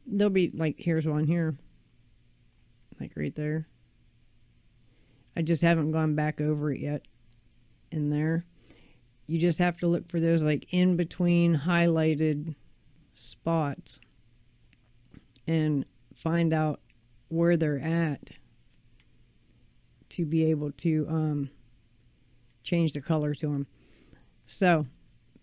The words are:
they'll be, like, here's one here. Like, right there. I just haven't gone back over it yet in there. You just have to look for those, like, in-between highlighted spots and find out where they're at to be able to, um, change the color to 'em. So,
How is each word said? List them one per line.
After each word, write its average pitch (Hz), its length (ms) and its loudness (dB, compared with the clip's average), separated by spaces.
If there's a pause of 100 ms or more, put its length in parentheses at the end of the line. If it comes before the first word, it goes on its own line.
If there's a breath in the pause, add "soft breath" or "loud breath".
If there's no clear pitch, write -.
they'll 202 240 0
be, 190 200 2
like, 160 280 -4
here's 160 280 -2
one 151 200 0
here. 160 320 -2 (1400)
Like, - 180 -10
right 147 180 -6
there. 156 320 -4 (1700 soft breath)
I 170 60 0
just 160 200 0
haven't 165 280 2
gone 156 240 0
back 151 260 -2
over 151 320 -2
it - 80 -6
yet 147 240 -6 (840)
in 151 180 -4
there. 156 380 -2 (800 soft breath)
You 160 140 -2
just 170 180 2
have 180 200 0
to 175 100 0
look 175 200 0
for 170 120 -2
those, 165 240 2
like, - 280 -2
in-between 175 840 2
highlighted 160 1000 0 (600)
spots - 840 -6 (1500)
and 156 380 0 (300)
find 165 380 0
out 156 280 0 (480)
where 170 280 2
they're 151 240 0
at 160 500 -2 (1800)
to - 160 -6
be 160 200 0
able 151 280 0
to, 156 360 -2
um, 151 420 -2 (1120)
change 170 300 0
the 147 80 -8
color 151 340 0
to 147 180 -4
'em. 139 140 -4 (800 soft breath)
So, 165 400 2 (560)